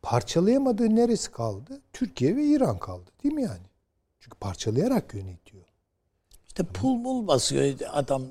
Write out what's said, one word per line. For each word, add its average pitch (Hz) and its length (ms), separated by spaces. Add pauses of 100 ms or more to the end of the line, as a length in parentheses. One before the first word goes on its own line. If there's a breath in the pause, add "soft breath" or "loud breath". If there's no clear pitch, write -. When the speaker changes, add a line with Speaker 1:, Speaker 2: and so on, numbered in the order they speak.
Speaker 1:
Parçalayamadığı 220 920
neresi 233 340
kaldı? 117 500 (120)
Türkiye 175 440
ve 302 80
İran 262 340
kaldı. 90 320 (140)
Değil 294 100
mi 294 80
yani? 95 240 (540)
Çünkü - 180
parçalayarak 135 760
yönetiyor. 92 500 (840)
Speaker 2:
İşte - 160
pul 254 320
mul 240 320
basıyor 139 480 (180)
adam. 135 380